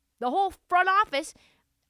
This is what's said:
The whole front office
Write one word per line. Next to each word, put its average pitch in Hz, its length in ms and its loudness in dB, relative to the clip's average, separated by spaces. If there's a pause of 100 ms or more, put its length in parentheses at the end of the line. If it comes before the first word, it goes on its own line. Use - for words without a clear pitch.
(200)
The 247 120 -2
whole 381 200 0 (160)
front 359 220 2
office 381 440 0 (560)